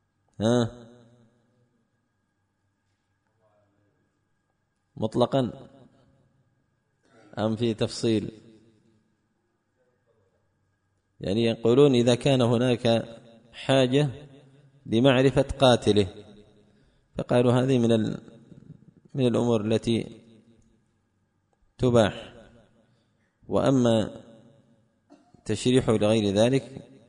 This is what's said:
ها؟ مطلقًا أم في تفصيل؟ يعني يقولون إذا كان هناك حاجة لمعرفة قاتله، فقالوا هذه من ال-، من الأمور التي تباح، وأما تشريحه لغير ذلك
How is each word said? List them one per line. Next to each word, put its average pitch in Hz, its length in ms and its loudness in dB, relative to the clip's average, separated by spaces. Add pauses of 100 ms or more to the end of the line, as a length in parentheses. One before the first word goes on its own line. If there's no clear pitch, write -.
(400)
ها؟ 117 480 -2 (4000)
مطلقًا 120 720 -2 (1700)
أم 110 180 -4
في 113 180 -2
تفصيل؟ 113 640 -4 (2750)
يعني 107 240 -2
يقولون 120 500 2
إذا 120 200 2
كان 131 280 0
هناك 117 760 0 (340)
حاجة 135 580 0 (760)
لمعرفة 131 560 2
قاتله، 110 840 0 (960)
فقالوا 123 340 0
هذه 127 260 2
من 117 140 2
ال-، 110 280 -2 (920)
من 135 120 0
الأمور 117 340 0
التي 107 640 -4 (1600)
تباح، 117 560 0 (1120)
وأما 113 760 0 (1200)
تشريحه 123 480 0
لغير 104 420 0
ذلك 127 540 -2 (200)